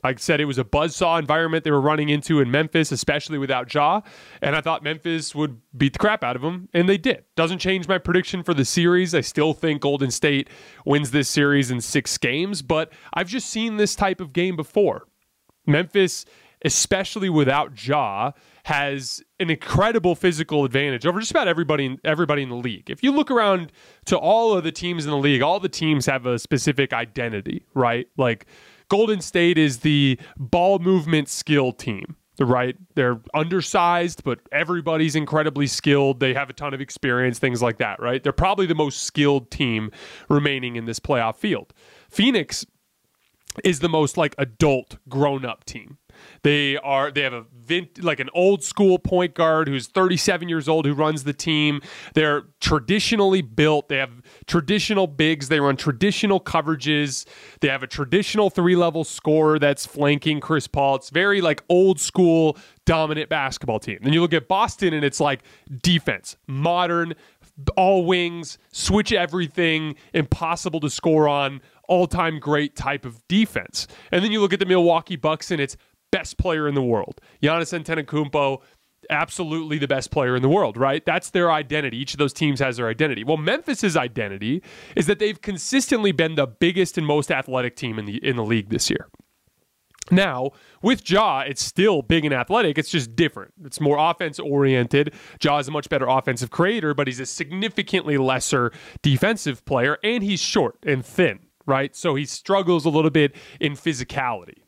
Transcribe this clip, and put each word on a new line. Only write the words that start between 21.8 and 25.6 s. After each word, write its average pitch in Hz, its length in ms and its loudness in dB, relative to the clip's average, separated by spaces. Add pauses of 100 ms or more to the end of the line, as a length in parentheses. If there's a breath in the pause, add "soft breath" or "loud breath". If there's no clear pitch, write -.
in, 131 200 -6
everybody 151 380 0
in 131 60 -6
the 120 80 -8
league. 120 320 -8
If - 140 -8
you 269 100 4
look 285 180 0
around 196 400 2 (360 soft breath)
to 185 100 2
all 214 400 2
of 170 80 -2
the 160 80 -2
teams 175 320 -6
in 147 60 -4
the 147 80 0
league, 139 240 4
all 175 180 2